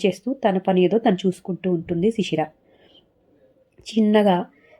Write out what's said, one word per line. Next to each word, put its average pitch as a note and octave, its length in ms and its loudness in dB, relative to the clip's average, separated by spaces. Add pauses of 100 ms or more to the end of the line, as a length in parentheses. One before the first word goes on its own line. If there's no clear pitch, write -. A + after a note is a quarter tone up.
చేస్తూ F#3+ 260 -4
తన G#3 260 -2
పని F#3 260 2
ఏదో F3+ 140 2
తను F#3 180 0 (100)
చూసుకుంటూ F#3 460 -4
ఉంటుంది F3 380 -2
శిశిర. F3 300 -4 (1400)
చిన్నగా G#3 640 2 (340)